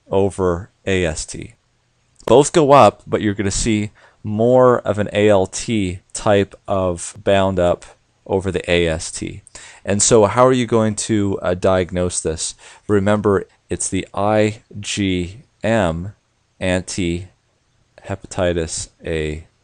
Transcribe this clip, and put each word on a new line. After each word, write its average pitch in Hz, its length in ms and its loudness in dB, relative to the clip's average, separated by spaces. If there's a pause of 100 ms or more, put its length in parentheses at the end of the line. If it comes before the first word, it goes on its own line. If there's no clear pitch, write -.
over 98 640 -2 (160)
A 92 180 0
S 82 220 -6
T. - 260 -14 (720)
Both 131 280 4
go 151 180 4
up, 123 340 6
but 104 160 -4
you're 101 140 -2
gonna 101 160 -4
see 107 400 -2 (320)
more 120 560 4
of 101 180 -4
an 104 160 -2
A 104 160 4
L 98 160 4
T 95 540 -4 (140)
type 101 420 0 (120)
of 92 560 -4
bound 98 360 2
up 87 260 0 (400)
over 95 260 -2
the 87 200 -4
A 87 160 2
S 82 240 -6
T. - 300 -12 (420)
And 101 180 -2
so 113 260 6
how 120 200 4
are 131 60 4
you 127 120 0
going 110 300 0
to, 101 460 -2
uh, 90 140 -2
diagnose 90 680 -2
this? - 340 -6 (320)
Remember, 101 580 2 (240)
it's - 200 -6
the 92 240 -4
I 107 480 0 (180)
G 98 600 -4 (220)
M 98 540 -2 (420)
anti-hepatitis 92 720 -4 (1800)
A 78 420 -6 (180)